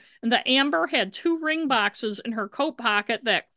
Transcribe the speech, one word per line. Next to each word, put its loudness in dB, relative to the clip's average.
and 0
that 2
Amber 2
had -2
two 0
ring -2
boxes 0
in -6
her -4
coat -2
pocket 0
that, 2